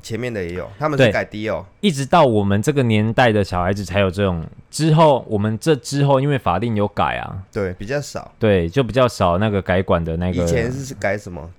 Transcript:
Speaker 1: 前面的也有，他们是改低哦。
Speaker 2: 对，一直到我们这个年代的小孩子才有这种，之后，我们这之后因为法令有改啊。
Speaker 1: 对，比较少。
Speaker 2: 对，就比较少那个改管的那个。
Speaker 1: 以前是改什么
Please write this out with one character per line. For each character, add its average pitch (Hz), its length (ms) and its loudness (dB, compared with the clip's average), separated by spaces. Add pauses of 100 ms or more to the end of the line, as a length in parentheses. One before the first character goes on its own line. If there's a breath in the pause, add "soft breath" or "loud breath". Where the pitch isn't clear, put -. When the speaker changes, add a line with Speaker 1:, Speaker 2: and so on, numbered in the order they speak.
Speaker 1:
前 110 180 -10
面 123 140 -6
的 98 100 -6
也 87 100 -8
有， 90 140 -8 (120)
他 156 100 -2
们 143 80 -4
是 123 140 4
改 107 120 0
低 107 240 -8
哦。 90 160 -4 (160)
Speaker 2:
对， 208 80 0
一 190 40 2
直 135 160 -4
到 170 180 6
我 107 180 2
们 98 160 2
这 143 140 0
个 143 80 0
年 110 320 2
代 123 180 4
的 107 120 2
小 90 180 -2
孩 90 100 0
子 101 140 -4
才 92 140 -2
有 95 100 2
这 98 160 -2
种， 85 180 -2 (280)
之 156 240 2
后， 151 340 4
我 107 80 -2
们 110 220 -2
这 160 160 2
之 139 280 -2
后 139 160 4
因 139 80 0
为 143 120 0
法 113 180 0
令 113 180 -2
有 104 120 2
改 67 300 -2
啊。 - 200 -8 (160)
Speaker 1:
对， 98 200 -4
比 101 120 -14
较 139 160 -6
少。 - 380 -14
Speaker 2:
对， 98 280 4
就 131 160 0
比 107 80 -4
较 127 160 4
少 87 300 0
那 107 120 0
个 98 120 0
改 92 220 0
管 87 200 2
的 82 140 -4
那 90 160 -2
个。 87 100 0
Speaker 1:
以 85 40 0
前 117 240 0
是 135 240 -8
改 101 200 -4
什 104 160 -12
么 85 280 -14